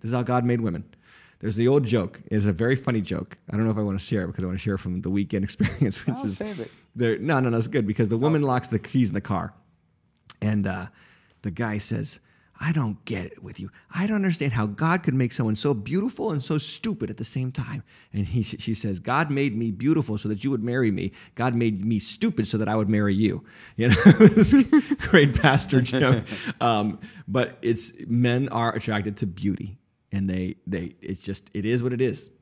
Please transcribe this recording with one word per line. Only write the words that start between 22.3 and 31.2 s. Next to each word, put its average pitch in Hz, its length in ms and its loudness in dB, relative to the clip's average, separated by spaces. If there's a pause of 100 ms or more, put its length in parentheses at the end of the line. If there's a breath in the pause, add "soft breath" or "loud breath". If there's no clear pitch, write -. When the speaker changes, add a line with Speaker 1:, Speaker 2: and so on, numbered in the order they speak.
Speaker 1:
so 110 100 -2
that 107 120 0
I 107 60 2
would 107 140 2
marry 104 240 2
you." 107 300 2 (340 loud breath)
You 117 120 2
know, - 60 8
<laughs> - 80 0 (160)
this 220 340 10 (460)
great 143 420 4
pastor 135 400 4
joke. 127 480 2
Speaker 2:
<laughs> - 320 -8
Speaker 1:
Um, 107 380 0 (280 loud breath)
but 120 340 -2
it's, - 320 -2 (140)
men 123 420 2
are 117 260 -2
attracted 104 420 -2
to 104 100 -4
beauty, 95 500 -4 (340)
and 98 180 -2
they, 92 260 -4 (120)
they, 87 340 -6
it's 92 200 -8